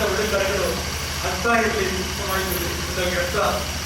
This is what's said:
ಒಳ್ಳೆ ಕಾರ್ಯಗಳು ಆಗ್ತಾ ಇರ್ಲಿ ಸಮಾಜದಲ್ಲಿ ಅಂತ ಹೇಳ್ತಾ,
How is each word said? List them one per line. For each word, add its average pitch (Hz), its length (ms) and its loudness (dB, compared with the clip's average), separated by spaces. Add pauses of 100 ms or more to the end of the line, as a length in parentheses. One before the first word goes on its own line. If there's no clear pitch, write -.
(100)
ಒಳ್ಳೆ 190 220 2
ಕಾರ್ಯಗಳು 196 360 2 (580)
ಆಗ್ತಾ 185 340 0
ಇರ್ಲಿ 208 260 2 (320)
ಸಮಾಜದಲ್ಲಿ 190 500 0 (140)
ಅಂತ - 160 -4 (160)
ಹೇಳ್ತಾ, 190 300 0 (420)